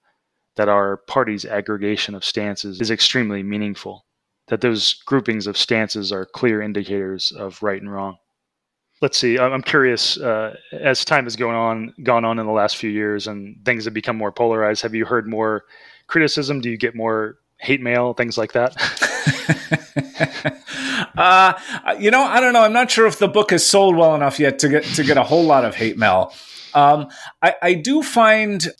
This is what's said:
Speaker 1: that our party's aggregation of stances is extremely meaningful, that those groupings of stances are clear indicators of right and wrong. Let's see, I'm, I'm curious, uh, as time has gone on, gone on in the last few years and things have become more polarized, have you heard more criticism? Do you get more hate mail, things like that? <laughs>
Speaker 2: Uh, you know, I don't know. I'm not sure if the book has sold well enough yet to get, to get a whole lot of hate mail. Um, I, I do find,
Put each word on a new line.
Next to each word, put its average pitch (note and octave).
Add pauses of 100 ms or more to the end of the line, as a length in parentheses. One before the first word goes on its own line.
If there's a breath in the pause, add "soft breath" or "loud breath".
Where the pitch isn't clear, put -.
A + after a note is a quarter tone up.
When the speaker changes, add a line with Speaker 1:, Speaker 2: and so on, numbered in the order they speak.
(560)
Speaker 1:
that G#2
our G2
party's A2
aggregation G#2
of F#2
stances G2+
is A2
extremely G#2+
meaningful, G2+ (420)
that A2+
those A2+ (120)
groupings A2
of G2+
stances G#2+
are F#2+
clear A2
indicators G2
of G2
right G2
and G2+
wrong. G2 (840)
Let's C#3
see, B2
I'm, B2+
I'm C3+
curious, B2+
uh, A2 (160)
as -
time C#3
has A2+
gone A#2
on, A2+ (100)
gone A#2
on A2+
in A2
the G#2+
last G#2+
few A2
years G#2
and G2+
things A#2
have A2
become A2
more G#2+
polarized, A2
have A2+
you A2
heard A2+
more A2 (420 soft breath)
criticism? D3
Do A#2+
you A2+
get A#2
more A2 (220)
hate C#3
mail, B2
things A#2
like A2
that? A#2+
<laughs> - (520 loud breath)
Speaker 2:
Uh, F#3 (460 loud breath)
you G3+
know, C4
I A3+
don't B3+
know. A#3+
I'm G#3+
not A#3+
sure A3+
if F3+
the G3+
book G#3
has F3
sold G3
well E3
enough C#3+
yet C3+
to D3
get, D3
to D#3+
get C#3
a C3
whole E3+
lot C#3
of G#2
hate A2
mail. F#2+ (440 loud breath)
Um, C#3+ (320 loud breath)
I, E3+
I F3+
do C4
find, G#3+ (120)